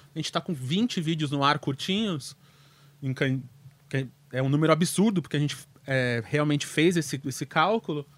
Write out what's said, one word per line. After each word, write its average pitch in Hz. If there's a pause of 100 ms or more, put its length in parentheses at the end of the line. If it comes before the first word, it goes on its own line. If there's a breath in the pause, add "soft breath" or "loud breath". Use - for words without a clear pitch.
(140 loud breath)
a -
gente 156
tá 165
com 185
vinte 170
vídeos 156
no 143
ar 143
curtinhos, 185 (680 soft breath)
em 135
can-, 131 (480)
que 135 (240)
é 131
um 135
número 151
absurdo, 180
porque -
a 143
gente, 147 (320)
é, 123
realmente 147
fez 170
esse, 147
esse 135
cálculo, 165 (120 soft breath)